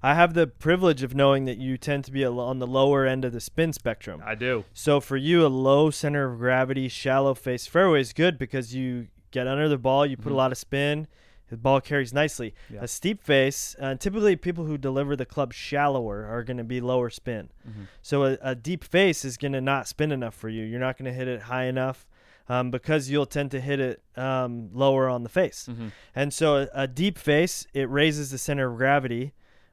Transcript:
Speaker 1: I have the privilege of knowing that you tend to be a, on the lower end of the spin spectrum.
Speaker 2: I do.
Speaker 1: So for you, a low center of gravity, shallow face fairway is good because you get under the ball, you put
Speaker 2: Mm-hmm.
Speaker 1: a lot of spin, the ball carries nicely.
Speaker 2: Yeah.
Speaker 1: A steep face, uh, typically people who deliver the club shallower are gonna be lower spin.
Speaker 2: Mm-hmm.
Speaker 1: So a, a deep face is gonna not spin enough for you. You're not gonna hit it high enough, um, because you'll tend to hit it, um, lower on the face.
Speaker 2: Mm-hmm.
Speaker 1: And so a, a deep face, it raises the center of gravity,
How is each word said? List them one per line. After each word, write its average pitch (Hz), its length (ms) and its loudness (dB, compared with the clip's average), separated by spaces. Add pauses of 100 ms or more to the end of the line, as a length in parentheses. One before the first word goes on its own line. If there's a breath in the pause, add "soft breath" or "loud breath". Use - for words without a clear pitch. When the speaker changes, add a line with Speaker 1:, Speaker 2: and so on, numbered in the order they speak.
Speaker 1:
I 135 120 4
have 170 180 6
the 165 140 4
privilege 160 560 2
of 127 120 -6
knowing 139 300 4
that 127 140 -6
you 131 180 -4
tend 139 300 -4
to - 40 -16
be 135 120 -2
a, 127 100 0
on 123 280 -4
the 123 60 -4
lower 135 400 4
end 131 200 0
of 120 60 -4
the 117 80 -8
spin 160 340 -2
spectrum. 107 500 -8
Speaker 2:
I 110 120 -4
do. 120 360 -2
Speaker 1:
So 147 280 4
for 139 180 -4
you, 160 260 6
a 151 40 8
low 135 420 6
center 143 420 -2
of 117 60 -10
gravity, 131 500 2
shallow 135 460 0
face 123 320 -6
fairway 170 340 4
is 120 140 -2
good 165 240 2
because 123 360 -6
you 127 340 -4 (240)
get 127 140 -2
under 143 220 0
the 143 100 2
ball, 131 280 2
you 135 100 -4
put - 100 -10
Speaker 2:
Mm-hmm. 143 60 -4
Speaker 1:
a 135 40 0
lot 131 160 4
of 127 60 -8
spin, 147 480 -2 (440 soft breath)
the 117 60 -12
ball 131 240 2
carries 135 320 -4
nicely. 135 400 -2 (160 soft breath)
Speaker 2:
Yeah. 104 140 -16
Speaker 1:
A 120 60 -8
steep 196 340 -4
face, 135 580 2
uh, 135 140 -4
typically 202 420 2
people 170 280 -6
who 151 120 -4
deliver 139 400 -2
the 127 80 -4
club 123 300 -4
shallower 123 720 -2
are 117 160 -6
gonna 120 220 -8
be 123 160 -6
lower 123 300 0
spin. 110 380 -10 (180 loud breath)
Speaker 2:
Mm-hmm. 107 160 -14 (200 loud breath)
Speaker 1:
So 143 220 2
a, 135 180 2
a 131 140 -4
deep 143 280 -6
face 180 400 4
is 127 140 -8
gonna 139 220 -2
not 135 280 0
spin 151 240 -2
enough 123 220 -6
for - 160 -10
you. 110 140 -6
You're 117 160 -6
not 131 180 -2
gonna 131 140 -8
hit 127 160 -6
it 120 140 -6
high 127 220 -4
enough, 131 420 -4 (440 soft breath)
um, 127 200 -2
because 135 380 -2
you'll 139 180 0
tend 143 260 -4
to 139 80 -4
hit 139 200 -2
it, 127 220 -4 (140)
um, 127 580 -4
lower 135 340 4
on 123 140 -2
the 117 80 -8
face. - 400 0
Speaker 2:
Mm-hmm. 117 180 -10 (260 loud breath)
Speaker 1:
And 139 200 -2
so 151 220 4
a, 139 180 0
a 135 120 -2
deep 156 320 -2
face, 151 540 2
it 139 180 -2
raises 147 400 2
the 135 80 -8
center 135 320 -2
of 120 60 -8
gravity, 131 560 0 (400)